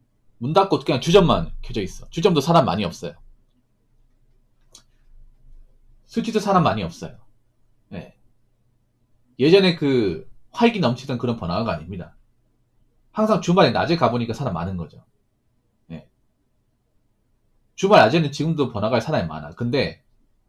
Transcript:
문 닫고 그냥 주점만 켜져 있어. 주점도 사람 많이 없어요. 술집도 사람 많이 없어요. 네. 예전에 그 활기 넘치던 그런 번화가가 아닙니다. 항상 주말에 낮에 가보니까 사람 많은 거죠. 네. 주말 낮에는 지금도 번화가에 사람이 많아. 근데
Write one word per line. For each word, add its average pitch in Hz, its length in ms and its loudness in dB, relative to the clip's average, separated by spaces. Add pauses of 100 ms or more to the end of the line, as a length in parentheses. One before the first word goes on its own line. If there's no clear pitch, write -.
(380)
문 131 140 -6
닫고 196 280 2
그냥 139 200 -4
주점만 160 520 4 (100)
켜져 - 180 -8
있어. - 300 -10
주점도 165 300 0
사람 160 240 4
많이 95 200 -2
없어요. 85 300 -10 (3000)
술집도 226 340 -4
사람 196 240 2
많이 107 180 -2
없어요. 82 360 -12 (680)
네. - 300 -16 (1200)
예전에 170 380 4
그 117 520 -2 (220)
활기 233 300 0
넘치던 123 380 -2
그런 120 180 -4
번화가가 92 360 -4
아닙니다. 85 440 -12 (920)
항상 214 300 0
주말에 170 320 4
낮에 104 240 0
가보니까 120 360 0
사람 117 220 -6
많은 87 220 -6
거죠. 80 280 -14 (840)
네. 80 220 -18 (1700)
주말 196 260 6
낮에는 139 320 4
지금도 147 400 -2
번화가에 110 280 -2
사람이 127 280 -4
많아. 76 220 -12
근데 120 520 -4 (460)